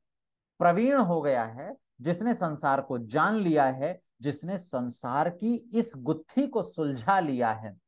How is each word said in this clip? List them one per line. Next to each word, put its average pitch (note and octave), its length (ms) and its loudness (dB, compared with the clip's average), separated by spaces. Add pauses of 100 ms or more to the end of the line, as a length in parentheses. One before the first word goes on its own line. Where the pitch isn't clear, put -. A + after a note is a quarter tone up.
(600)
प्रवीण G#3+ 380 4
हो F3 240 2
गया C3 220 2
है, C3 320 -10 (260)
जिसने F3 320 0
संसार D3 480 0
को C3+ 160 -4
जान D3+ 380 0
लिया E3 300 4
है, C3+ 360 -2 (200)
जिसने D3 360 -4
संसार C3 720 -4
की G#3+ 260 -2
इस A3+ 420 -4
गुत्थी D#3 500 -2
को A3 160 -2
सुलझा D3+ 560 0
लिया B2 320 0
है, G#2+ 260 -10 (100)